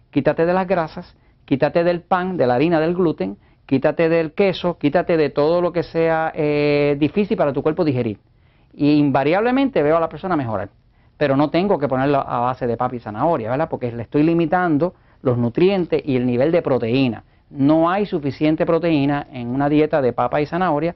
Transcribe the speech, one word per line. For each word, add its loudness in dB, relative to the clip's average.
quítate 2
de 2
las 0
grasas, -4
quítate 2
del 0
pan, -2
de 2
la 2
harina, 2
del 0
gluten, -2
quítate 0
del 0
queso, -2
quítate 0
de 2
todo 0
lo 0
que -4
sea, -2
eh, 0
difícil -2
para 0
tu -4
cuerpo 0
digerir". -2
Y 2
invariablemente 2
veo 2
a 2
la -4
persona -6
mejorar, -4
pero 2
no 2
tengo 0
que -2
ponerlo 0
a -4
base -2
de -2
papa -2
y -8
zanahoria, -2
¿verdad? -2
Porque -6
le -8
estoy 0
limitando 2
los 2
nutrientes 0
y 0
el 0
nivel 2
de 2
proteína. 0
No 2
hay -2
suficiente -2
proteína 0
en -10
una -2
dieta 2
de 0
papa 0
y -2
zanahoria -2